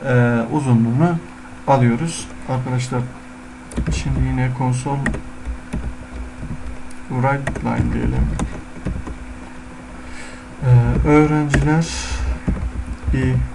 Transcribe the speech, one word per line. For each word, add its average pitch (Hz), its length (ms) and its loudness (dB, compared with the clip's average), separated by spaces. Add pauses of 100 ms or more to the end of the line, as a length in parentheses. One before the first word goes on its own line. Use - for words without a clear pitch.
e, 120 340 6 (120)
uzunluğunu 135 640 4 (500)
alıyoruz 127 600 4 (220)
arkadaşlar. 127 520 -2 (880)
Şimdi 131 280 0 (100)
yine 127 280 2
console 131 420 0 (2000)
write 135 540 0
line 117 300 0
diyelim. 123 340 2 (2250)
Ee, 135 40 2 (400)
öğrenciler 151 800 4 (1300)
i 131 220 2 (200)